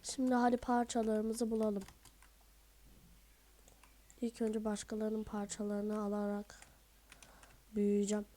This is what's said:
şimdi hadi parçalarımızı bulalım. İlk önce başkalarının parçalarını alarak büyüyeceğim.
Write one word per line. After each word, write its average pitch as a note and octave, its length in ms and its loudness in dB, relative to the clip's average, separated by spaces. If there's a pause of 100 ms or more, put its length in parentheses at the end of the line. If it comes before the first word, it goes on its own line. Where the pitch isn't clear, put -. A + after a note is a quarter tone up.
şimdi B3+ 300 0
hadi B3 240 6
parçalarımızı A3+ 920 0
bulalım. G#3+ 320 0 (2500)
İlk A#3 200 -4
önce A3 240 0
başkalarının G#3+ 580 -2
parçalarını G#3 800 -4
alarak G#3 580 -4 (1160)
büyüyeceğim. G3+ 500 2 (120)